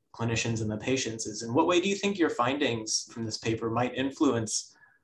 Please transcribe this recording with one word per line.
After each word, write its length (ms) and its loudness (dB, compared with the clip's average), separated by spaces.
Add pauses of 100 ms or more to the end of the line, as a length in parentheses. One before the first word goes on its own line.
(140)
clinicians 480 0
and 80 -2
the 60 -2
patients, 500 -2
is 160 -8
in 120 -6
what 120 4
way 140 4
do 80 2
you 80 2
think 220 0
your 120 4
findings 840 0
from 120 -6
this 140 -6
paper 300 -2
might 260 0
influence 800 0 (300)